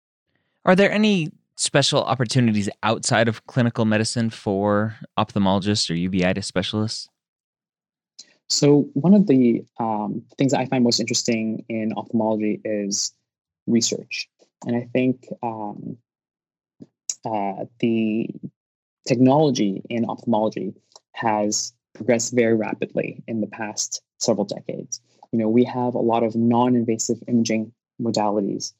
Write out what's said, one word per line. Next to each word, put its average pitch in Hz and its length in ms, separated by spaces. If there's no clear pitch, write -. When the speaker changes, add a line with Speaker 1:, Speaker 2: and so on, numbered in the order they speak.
Speaker 1:
Are 185 100
there 190 160
any 202 400
special 139 480
opportunities 113 680
outside 113 460
of - 180
clinical 117 380
medicine 110 460
for 104 680
ophthalmologists 101 720
or 85 40
uveitis 92 500
specialists? - 680
Speaker 2:
So 143 460
one 151 180
of 208 140
the, 123 360
um, 107 440
things 135 160
I 131 100
find 131 180
most 117 180
interesting 113 680
in 113 240
ophthalmology 110 720
is 104 480
research. - 600
And 120 80
I 123 160
think, 127 380
um, 113 560
uh, 104 400
the 110 500
technology 127 840
in 117 160
ophthalmology 107 680
has 107 640
progressed 117 380
very 117 220
rapidly - 720
in 113 160
the 101 40
past - 540
several 101 280
decades. - 540
You 117 80
know, 110 80
we 120 160
have 123 300
a - 60
lot 117 220
of 110 140
non-invasive 117 880
imaging 110 460
modalities 107 800